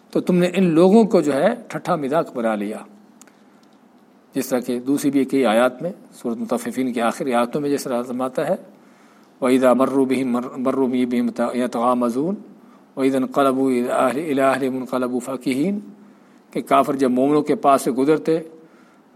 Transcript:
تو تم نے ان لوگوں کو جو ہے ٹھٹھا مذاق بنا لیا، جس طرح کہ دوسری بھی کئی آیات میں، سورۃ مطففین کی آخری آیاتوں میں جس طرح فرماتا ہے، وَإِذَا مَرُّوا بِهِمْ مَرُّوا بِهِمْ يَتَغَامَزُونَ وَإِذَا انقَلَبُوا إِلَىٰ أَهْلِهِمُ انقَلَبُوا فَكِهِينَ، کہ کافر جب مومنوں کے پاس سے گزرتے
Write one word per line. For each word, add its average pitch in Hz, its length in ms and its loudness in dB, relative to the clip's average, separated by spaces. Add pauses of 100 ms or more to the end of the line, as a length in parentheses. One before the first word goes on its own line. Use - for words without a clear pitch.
(120)
تو 165 100 -2
تم 180 140 0
نے 180 200 2
ان 196 80 2
لوگوں 185 400 6
کو 185 180 4
جو 147 120 0
ہے 147 140 2 (200)
ٹھٹھا 156 280 -4
مذاق 147 380 -2
بنا 113 220 -2
لیا، 104 220 -6 (1600)
جس 131 140 -4
طرح 127 120 0
کہ 123 200 -4
دوسری 139 320 0
بھی 135 140 2
کئی 135 200 2
آیات 120 360 2
میں، 175 100 -6 (220)
سورۃ 117 220 -6
مطففین 117 580 -4
کی 117 80 -2
آخری 120 320 -2
آیاتوں 120 280 0
میں 143 80 -2
جس 143 140 -2
طرح 120 180 -4
فرماتا 127 460 -4
ہے، 180 80 0 (840)
وَإِذَا 127 320 4
مَرُّوا 131 320 2
بِهِمْ 127 520 -2
مَرُّوا 131 300 0
بِهِمْ 120 440 0 (240)
يَتَغَامَزُونَ 123 800 0 (600)
وَإِذَا 135 220 0
انقَلَبُوا 131 540 0
إِلَىٰ 123 260 0 (120)
أَهْلِهِمُ 135 680 0
انقَلَبُوا 123 400 -4
فَكِهِينَ، 135 560 -4 (800)
کہ 151 80 -6
کافر 139 320 2
جب 135 180 0
مومنوں 143 300 2
کے 147 140 0
پاس 135 260 4
سے 147 100 -2
گزرتے 151 480 0 (760)